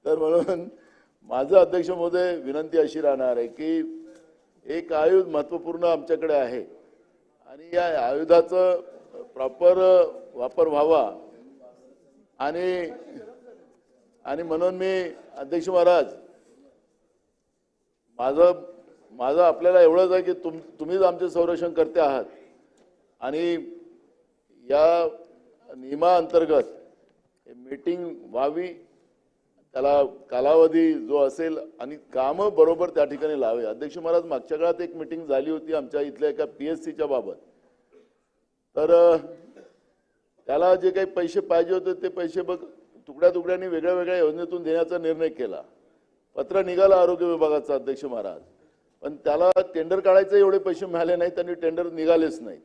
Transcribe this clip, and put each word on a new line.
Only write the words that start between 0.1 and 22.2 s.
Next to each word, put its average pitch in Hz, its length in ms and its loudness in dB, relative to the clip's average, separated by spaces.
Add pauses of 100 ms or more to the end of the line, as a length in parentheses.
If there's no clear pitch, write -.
म्हणून 165 500 -2 (560)
माझं 135 320 -2
अध्यक्ष 175 340 4
महोदय 180 460 -2
विनंती 156 420 -6
अशी 151 240 0
राहणार 131 360 0
आहे 117 100 -4
की 160 540 -6 (640)
एक 165 280 -8
आयुध 170 340 4
महत्त्वपूर्ण 165 560 -6
आमच्याकडे 160 500 0
आहे 127 280 -2 (840)
आणि 147 260 -20
या 165 340 0
आयुधाचं 170 760 4 (420)
प्रॉपर 135 540 2 (560)
वापर 131 340 -2
व्हावा 147 500 2 (1200)
आणि, 170 520 -4 (1300)
आणि 147 180 -6
म्हणून 170 320 -2
मी 190 280 -2 (340)
अध्यक्ष 156 320 -4
महाराज, 175 440 4 (2000)
माझं, 156 460 2 (480)
माझं 127 300 0
आपल्याला 175 400 6
एवढंच 175 300 6
आहे 185 100 2
की 180 120 -2
तुम-, 165 460 -10
तुम्हीच 175 220 -2
आमचे 175 280 0
संरक्षण 170 440 -2
करते 160 260 0
आहात 139 260 0 (960)